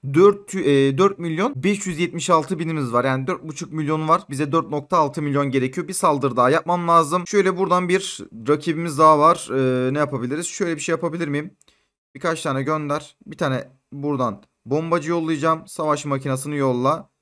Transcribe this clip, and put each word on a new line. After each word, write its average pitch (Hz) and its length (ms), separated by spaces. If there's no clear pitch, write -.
dört, 196 400
e, 139 440
dört 202 200
milyon 170 380
beş 196 300
yüz 165 120
yetmiş 170 320
altı 160 280
binimiz 156 340
var. 123 120
Yani 131 220
dört 180 160
buçuk 156 300
milyon 156 360
var. 175 220
Bize 143 220
dört 165 180
nokta 147 260
altı 151 260
milyon 143 280
gerekiyor. 135 380
Bir 190 40
saldırı 143 440
daha 123 140
yapmam 175 380
lazım. 170 380
Şöyle 190 300
buradan 180 320
bir 185 300
rakibimiz 151 500
daha 156 200
var. 147 320
Ee, 127 440
ne 147 40
yapabiliriz? 139 480
Şöyle 170 300
bir 156 40
şey 170 120
yapabilir 165 360
miyim? 151 280
Birkaç 165 280
tane 139 200
gönder. 147 540
Bir 156 120
tane 135 300
buradan 139 500
bombacı 160 440
yollayacağım. 160 560
Savaş 147 380
makinesini 139 520
yolla. 135 540